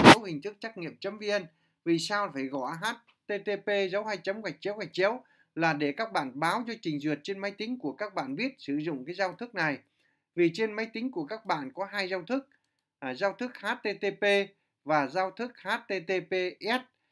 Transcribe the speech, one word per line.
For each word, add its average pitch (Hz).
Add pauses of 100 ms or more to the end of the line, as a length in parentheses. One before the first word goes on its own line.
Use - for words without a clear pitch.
chéo -
hình 165
thức 208
trắc 226
nghiệm 165
chấm 202
V 208 (180)
N. - (420)
Vì 170
sao 202
phải 135
gõ 135
H 214 (400)
T 208 (120)
T 208 (180)
P 196
dấu 202
hai 214
chấm 196
gạch 180
chéo 208
gạch 196
chéo? 214 (300)
Là 165
để 147
các 220
bạn 143
báo 170
cho 226
trình 147
duyệt 147
trên 196
máy 202
tính 220
của 147
các 202
bạn 143
biết 254
sử 143
dụng 151
cái 175
giao 185
thức 240
này. 156 (560)
Vì 170
trên 220
máy 220
tính 233
của 170
các 220
bạn 151
có 190
hai 196
giao 185
thức, 254 (500)
à, 127
giao 190
thức 247 (100)
H 202 (160)
T - (140)
T - (160)
P 208 (600)
và 143
giao 185
thức 233 (100)
H 185 (200)
T 208 (140)
T 190 (200)
P - (280)
S. 233 (320)